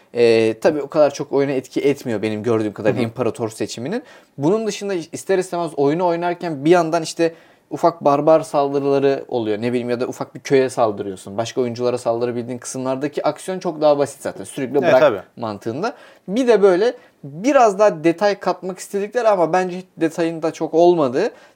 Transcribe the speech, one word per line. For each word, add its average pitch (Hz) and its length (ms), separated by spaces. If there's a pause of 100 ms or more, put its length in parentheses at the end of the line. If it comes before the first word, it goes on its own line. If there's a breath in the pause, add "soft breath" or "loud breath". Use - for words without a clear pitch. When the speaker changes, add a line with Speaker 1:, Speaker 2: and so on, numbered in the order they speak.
(140)
Speaker 1:
E, 113 460
tabii 151 220
o 139 60
kadar 147 260
çok - 180
oyuna 139 200
etki 131 280
etmiyor 127 420
benim 107 200
gördüğüm 110 300
kadar 107 220
Speaker 2:
Hı 120 40
hı. 123 40
Speaker 1:
imparator 117 460
seçiminin. 127 540 (360 soft breath)
Bunun 202 280
dışında 202 280
ister 180 440
istemez 170 380
oyunu 151 300
oynarken 170 580
bir 156 60
yandan 165 320
işte 165 320 (360 soft breath)
ufak 165 340
barbar 147 360
saldırıları 139 880
oluyor. 107 340
Ne 120 80
bileyim, 123 200
ya 120 100
da 123 60
ufak - 280
bir 123 60
köye 131 300
saldırıyorsun. 101 640
Başka 113 240
oyunculara 120 380
saldırabildiğin 120 600
kısımlardaki 131 680
aksiyon 180 320
çok 165 220
daha 147 180
basit 143 240
zaten. 95 220
Sürükle 135 340
Speaker 2:
Evet, 170 100
Speaker 1:
bırak 147 120
Speaker 2:
tabii. 120 200 (160)
Speaker 1:
mantığında. 117 580 (340 loud breath)
Bir 240 200
de 214 140
böyle 202 320 (300 soft breath)
biraz 208 540
daha 185 260
detay 190 340
katmak 180 400
istedikleri 214 500
ama 170 240
bence 185 260
hiç 185 80 (100)
detayın 165 460
da 160 100
çok 156 220
olmadığı 170 560 (260 soft breath)